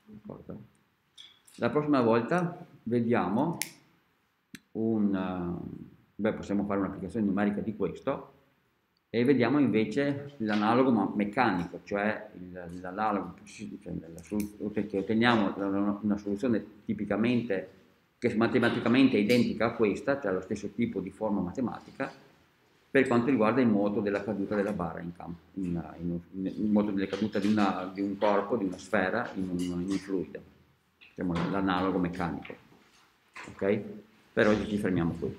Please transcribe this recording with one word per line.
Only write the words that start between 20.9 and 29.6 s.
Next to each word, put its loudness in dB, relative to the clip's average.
di -8
forma -2
matematica, -6
per 4
quanto 4
riguarda 4
il 6
moto 2
della 0
caduta -4
della 0
barra -6
in -10
campo, -14
in, -4
in, -4
in, -6
il -2
moto 4
della -2
caduta -2
di, 0
una, 2
di -8
un -2
corpo, 2
di -2
una -4
sfera, 0
in -4
un, -2
in -2